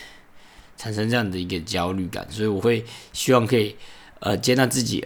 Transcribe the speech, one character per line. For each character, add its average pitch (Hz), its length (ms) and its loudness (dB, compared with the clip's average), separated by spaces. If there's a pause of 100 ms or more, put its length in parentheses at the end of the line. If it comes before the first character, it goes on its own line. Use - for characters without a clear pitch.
(760)
产 110 160 -8
生 107 160 0
这 120 60 2
样 113 140 2
的 92 100 -4
一 90 80 -2
个 90 140 -2
焦 87 300 -2
虑 95 160 -2
感， - 240 -8
所 110 140 -2
以 - 20 2
我 98 140 0
会 113 240 2 (280)
希 - 200 2
望 117 140 6
可 123 100 4
以， 104 180 0 (440)
呃， 101 180 0
接 - 160 2
纳 127 140 4
自 123 160 0
己， 110 220 -2